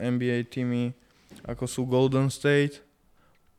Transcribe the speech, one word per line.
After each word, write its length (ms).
N 160
B 160
A 100
týmy, 540
ako 240
sú 160
Golden 480
State 480